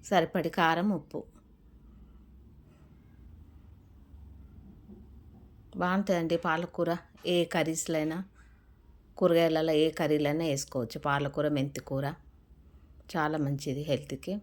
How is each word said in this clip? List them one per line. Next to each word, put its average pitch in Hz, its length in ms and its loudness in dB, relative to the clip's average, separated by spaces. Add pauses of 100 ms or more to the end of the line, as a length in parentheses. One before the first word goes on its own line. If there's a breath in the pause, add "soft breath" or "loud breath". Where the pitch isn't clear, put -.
సరిపడి 165 480 2
కారం, 170 400 4
ఉప్పు. 147 220 -8 (4000)
బాగుంటుందండి 180 560 0 (100)
పాలకూర. 165 420 0 (460)
ఏ - 20 4 (180)
కర్రీస్లైనా, 160 640 -2 (1000 soft breath)
కూరగాయలలో 165 580 4 (100)
ఏ - 20 4 (120)
కర్రీలైనా 151 520 2
వేసుకోవచ్చు. 139 480 -4 (100)
పాలకూర, 143 380 0 (100)
మెంతికూర 139 480 -4 (1080)
చాలా 156 220 0 (100)
మంచిది 139 420 -4
హెల్త్కి. 139 540 -4